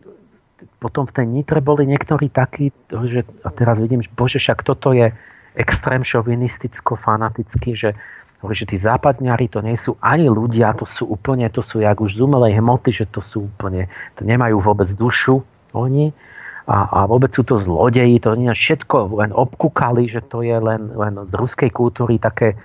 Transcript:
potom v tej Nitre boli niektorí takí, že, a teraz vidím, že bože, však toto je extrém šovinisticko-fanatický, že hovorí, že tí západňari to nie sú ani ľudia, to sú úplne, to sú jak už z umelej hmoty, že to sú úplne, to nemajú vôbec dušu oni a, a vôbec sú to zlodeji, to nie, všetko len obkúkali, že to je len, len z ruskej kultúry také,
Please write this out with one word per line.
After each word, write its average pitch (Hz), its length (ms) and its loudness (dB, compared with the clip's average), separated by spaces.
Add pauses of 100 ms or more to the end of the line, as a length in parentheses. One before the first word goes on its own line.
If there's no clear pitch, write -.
(840)
potom 127 240 -2
v - 80 -20
tej 123 120 0
Nitre 143 360 0
boli 147 240 2
niektorí 139 480 0
takí, 135 400 0 (160)
že, 120 320 -2 (240)
a - 80 -6
teraz 117 240 2
vidím, 113 240 0
že - 80 -12
bože, 127 320 -2
však - 240 -2
toto 135 240 0
je 117 240 4 (400)
extrém - 480 0
šovinisticko-fanatický, 117 1800 -2
že 104 160 -2 (480)
hovorí, 101 160 -6
že 107 80 -6
tí 98 120 -4
západňari 123 720 0
to 104 120 -4
nie 113 160 -4
sú - 240 -6
ani 147 240 2
ľudia, 113 480 2
to 107 120 -8
sú - 200 -8
úplne, 120 440 -2
to 117 120 -4
sú 110 200 -4
jak 104 160 2
už 104 200 -2
z - 40 -4
umelej 123 360 4
hmoty, 120 320 2
že 107 160 -4
to - 160 -10
sú 101 280 -8
úplne, 92 360 -6 (320)
to - 80 -12
nemajú 117 320 2
vôbec 101 360 2
dušu 131 480 2 (320)
oni 135 360 0 (560)
a, 101 240 2
a - 80 0 (120)
vôbec 127 240 4
sú 127 80 2
to 113 160 2
zlodeji, 117 640 4
to 113 160 2
nie, 123 120 0
všetko 110 680 0
len 104 160 0
obkúkali, 123 720 0
že 113 200 -6
to 117 160 -6
je 117 160 0
len, 110 360 -2
len 104 200 -4 (120)
z 90 120 -10
ruskej 123 360 0
kultúry 120 480 0
také, 110 320 0 (100)